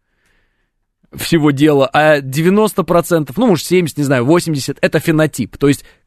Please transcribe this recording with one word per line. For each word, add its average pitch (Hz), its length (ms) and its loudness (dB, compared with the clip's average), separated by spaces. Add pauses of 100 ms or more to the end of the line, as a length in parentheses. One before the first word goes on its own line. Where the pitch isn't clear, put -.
(1160)
всего 151 380 0
дела, 139 400 2
а 151 280 2
девяносто 175 640 0
процентов, 165 560 -2
ну, 247 80 2
может, 180 180 0
семьдесят, 175 340 -2
не 147 60 0
знаю, 131 200 0
восемьдесят — 151 580 -2
это 180 180 0
фенотип. 156 560 -2
То 139 120 0
есть 143 160 -2 (220)